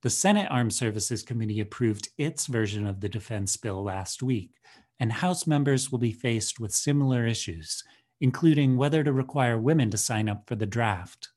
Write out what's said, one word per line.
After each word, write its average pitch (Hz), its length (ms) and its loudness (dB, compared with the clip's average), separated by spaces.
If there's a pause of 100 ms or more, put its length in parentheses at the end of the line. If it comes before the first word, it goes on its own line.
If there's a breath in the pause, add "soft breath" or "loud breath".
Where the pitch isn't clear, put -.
The 120 80 0
Senate 208 380 4
Armed 120 240 2
Services 107 520 -2
Committee 110 340 -2
approved 107 580 -2
its 151 300 -4
version 104 400 -2
of 98 140 -6
the 101 80 -4
defense 104 480 -4
bill 98 260 -6
last 95 400 -6
week, 123 300 -2 (480 soft breath)
and 117 100 0
House 175 340 0
members 139 460 2
will 127 80 -2
be 117 140 0
faced 113 480 -2
with 107 120 -6
similar 131 540 2
issues, 82 560 -4 (380 soft breath)
including 139 560 4
whether 147 260 2
to 143 100 2
require 131 460 2
women 127 320 4
to 104 80 -4
sign 110 300 0
up 101 180 -6
for 123 80 -4
the 110 100 -2
draft. 101 720 -2